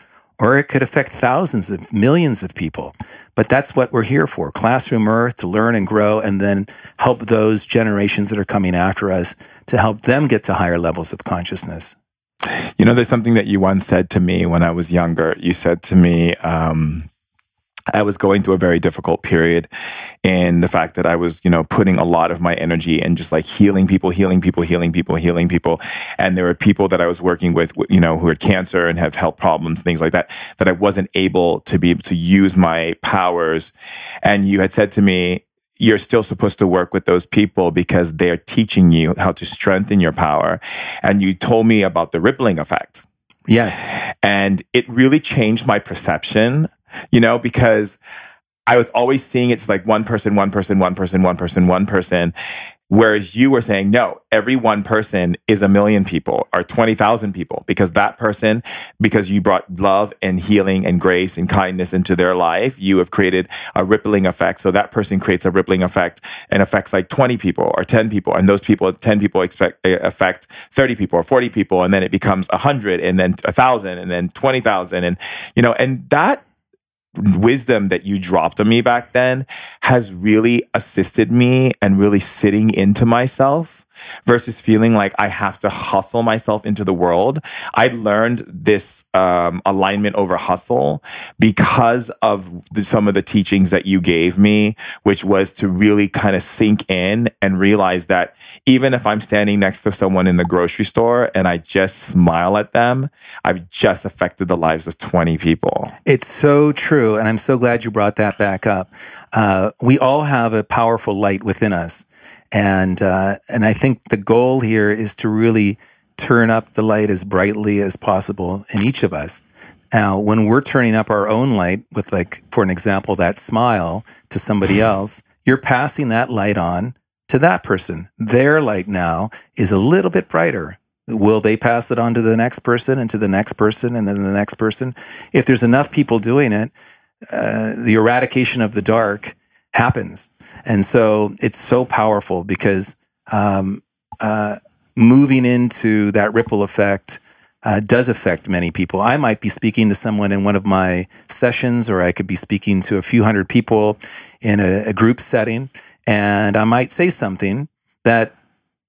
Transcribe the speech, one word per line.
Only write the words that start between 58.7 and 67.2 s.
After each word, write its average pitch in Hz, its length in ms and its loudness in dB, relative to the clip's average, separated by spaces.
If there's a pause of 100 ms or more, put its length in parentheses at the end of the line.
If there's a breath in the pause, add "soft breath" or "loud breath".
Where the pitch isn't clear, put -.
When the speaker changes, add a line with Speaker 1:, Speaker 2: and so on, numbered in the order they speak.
Speaker 2:
because 104 300 0
you 101 100 0
brought 92 380 0
love 98 340 2 (100)
and 92 180 -2
healing 95 440 2
and 87 160 0
grace 92 380 0
and 87 100 -2
kindness 92 440 -2
into 92 240 0
their 90 180 2
life, 90 460 -2
you 95 180 2
have 90 140 0
created 92 360 0 (280 loud breath)
a 92 80 0
rippling 101 420 2
effect. 90 340 -2
So 95 120 0
that 101 180 0
person 101 300 -2
creates 92 240 0
a 90 80 0
rippling 92 320 0
effect 87 360 -4 (300 loud breath)
and 98 140 2
affects, - 280 -2
like, 95 160 -2
twenty 123 280 0